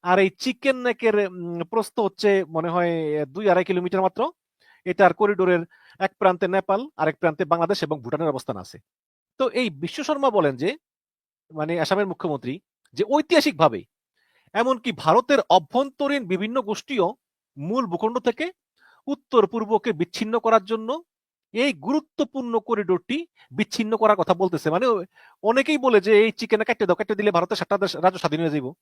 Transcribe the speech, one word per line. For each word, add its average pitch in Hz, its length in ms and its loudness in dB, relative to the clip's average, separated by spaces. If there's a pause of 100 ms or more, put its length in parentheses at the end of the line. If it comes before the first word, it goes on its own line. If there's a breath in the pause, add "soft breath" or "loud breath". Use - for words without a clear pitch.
আর 180 160 4
এই 196 100 4
চিকেন 254 560 -2
নেকের, 233 300 0 (120)
উম, 175 320 -8 (120)
প্রস্থ 226 280 -2
হচ্ছে 208 300 0 (260)
মনে 165 140 -2
হয় 175 220 0 (340)
দুই 160 240 -8
আড়াই 175 160 4
কিলোমিটার 185 400 -2
মাত্র। 185 160 -2 (640 soft breath)
এটার 180 280 4
করিডোরের 185 480 2 (380 soft breath)
এক 190 200 -2
প্রান্তে 185 280 2
নেপাল, 196 500 -2
আরেক 156 240 0
প্রান্তে 165 240 -2
বাংলাদেশ 170 380 -2
এবং 151 180 -4
ভুটানের 147 320 -4
অবস্থান 123 240 -8
আছে। 92 200 -16 (640)
তো 262 100 0
এই 247 200 -2
বিশ্ব 156 340 -10
শর্মা 277 260 0
বলেন 165 260 2
যে, 143 140 -2 (840)
মানে 156 280 -6
আসামের 190 320 0
মুখ্যমন্ত্রী, 139 420 -6 (400)
যে 143 160 -4
ঐতিহাসিকভাবে 220 680 2 (760)
এমনকি 240 380 0
ভারতের 220 480 2 (100)
অভ্যন্তরীণ 269 760 0
বিভিন্ন 196 360 -4
গোষ্ঠীও 202 460 -2 (500)
মূল 202 280 -4
ভূখণ্ড 220 340 -4
থেকে 254 260 -4 (640 soft breath)
উত্তর 254 400 2
পূর্বকে 220 460 -2
বিচ্ছিন্ন 214 460 -4
করার 226 260 2
জন্য 220 240 -6 (640)
এই 247 200 0
গুরুত্বপূর্ণ 247 840 -4
করিডোরটি 208 580 -2 (340 soft breath)
বিচ্ছিন্ন 214 460 -2
করার 214 240 4
কথা 185 120 -4
বলতেছে। 175 360 -4
মানে 180 160 -2 (580 soft breath)
অনেকেই 262 340 0
বলে 247 240 4
যে 202 100 0 (120)
এই 220 80 2
চিকেন 214 280 -2
নেক 220 80 -2
কেটে 233 180 0
দাও, 180 100 4
কেটে 214 200 -4
দিলে 208 160 0
ভারতের 175 260 0
সাতটা - 200 -2
দেশ, 190 180 0
রাজ্য 180 240 2
স্বাধীন 156 220 -2
হয়ে 160 120 -2
যাইব। 135 140 -4 (140)